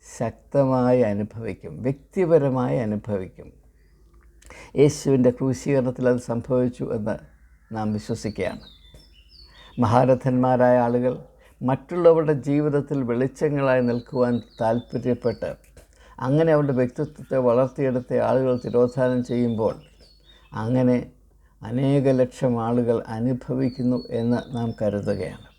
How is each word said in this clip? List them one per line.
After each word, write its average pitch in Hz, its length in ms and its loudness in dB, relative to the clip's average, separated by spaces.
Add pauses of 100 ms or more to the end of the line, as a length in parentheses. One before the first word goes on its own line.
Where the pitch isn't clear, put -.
ശക്തമായി 127 960 0
അനുഭവിക്കും, 104 800 -4
വ്യക്തിപരമായി 139 960 0
അനുഭവിക്കും. 104 720 -6 (1300)
യേശുവിൻ്റെ 135 560 4
ക്രൂശീകരണത്തിൽ 127 760 -2
അത് 123 140 2
സംഭവിച്ചു 127 720 -4
എന്ന് 110 220 -4 (560)
നാം 110 220 -4
വിശ്വസിക്കുകയാണ്. 107 680 -6 (1120)
മഹാരഥന്മാരായ 127 1000 4
ആളുകൾ 123 360 0 (480)
മറ്റുള്ളവരുടെ 160 800 2
ജീവിതത്തിൽ 143 600 0
വെളിച്ചങ്ങളായി 131 800 0
നിൽക്കുവാൻ 120 520 0 (220)
താല്പര്യപ്പെട്ട് 120 960 -2 (720)
അങ്ങനെ 151 320 2
അവരുടെ 147 220 2
വ്യക്തിത്വത്തെ 127 640 -4
വളർത്തിയെടുത്ത 127 840 0
ആളുകൾ 127 360 2
തിരോധാനം 123 680 0
ചെയ്യുമ്പോൾ 117 520 0 (760)
അങ്ങനെ 123 460 0 (640)
അനേക 135 500 0
ലക്ഷം 127 500 0
ആളുകൾ 117 360 0 (100)
അനുഭവിക്കുന്നു 127 880 -2 (120)
എന്ന് 120 300 0 (140)
നാം 117 220 -4
കരുതുകയാണ്. 101 720 -4 (120)